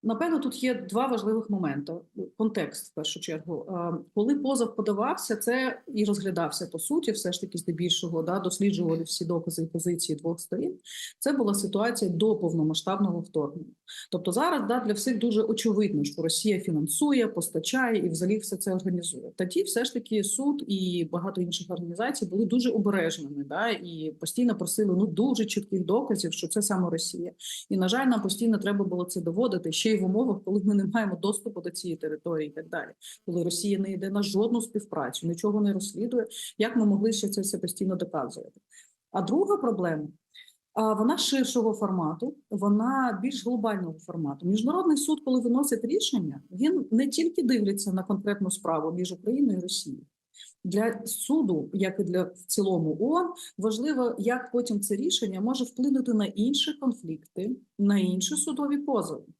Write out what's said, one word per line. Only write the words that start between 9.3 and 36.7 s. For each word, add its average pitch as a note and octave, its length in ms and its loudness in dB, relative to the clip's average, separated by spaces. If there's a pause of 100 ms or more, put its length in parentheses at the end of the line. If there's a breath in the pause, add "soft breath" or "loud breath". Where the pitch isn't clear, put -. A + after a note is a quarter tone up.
і E3 40 0
позиції E3+ 500 -2
двох E3 240 -2
сторін. C#4+ 380 -4 (400 loud breath)
Це C#4+ 140 0
була A3 220 2
ситуація G3+ 560 0
до G#3+ 260 4
повномасштабного E3+ 840 0
вторгнення. - 500 -4 (420 loud breath)
Тобто F3 200 -2
зараз, C#4+ 360 0
да, A#3+ 120 2
для G#3+ 120 0
всіх G#3+ 260 0
дуже A3 240 2
очевидно, G#3 640 2
що D#3+ 180 -4
Росія F#3 380 2
фінансує, A3 680 2
постачає G#3 800 0
і - 20 2
взагалі F3+ 300 2
все G#3 180 -6
це F#3+ 180 -2
організує. F3+ 600 -4
Тоді F#3 260 0
все - 220 0
ж - 100 -4
таки A3 300 0
суд C#4+ 440 0
і F3+ 440 0
багато F#3+ 280 -2
інших F3 300 -4
організацій F3 560 -4
були G3 200 0
дуже A#3+ 240 2
обережними, E3 760 0
да, E3+ 260 -2
і D#3+ 500 -6
постійно A#3 380 2
просили, F#3 400 2
ну, G#3 80 4
дуже G#3+ 380 2
чітких G3 400 -2
доказів, G3+ 480 0
що - 160 -6
це G#3+ 140 0
саме F#3 280 0
Росія. E3+ 420 -4 (360 loud breath)
І, G3+ 80 0
на F#3 120 2
жаль, B3+ 180 2
нам A3+ 160 4
постійно G#3+ 360 2
треба G3+ 260 2
було F3+ 200 -2
це F3+ 160 -4
доводити. F3 520 0
Ще A3 240 2
в F#3 80 2
умовах, G3+ 400 2
коли G3 200 0
ми G#3 100 4
не G3 100 4
маємо G3+ 380 0
доступу G3+ 380 -2
до F3 100 -6
цієї F3 260 -6
території D#3 520 -4
і D3 40 -12
так D#3+ 160 -12
далі, E3 220 -6 (360 loud breath)
коли E3+ 180 0
Росія F#3+ 340 2
не F#3+ 140 0
йде F#3+ 180 -4
на G3+ 120 2
жодну G#3+ 380 2
співпрацю, E3 680 -4
нічого G3+ 340 0
не G3+ 120 4
розслідує, A3 540 -2 (320 loud breath)
як A3+ 180 2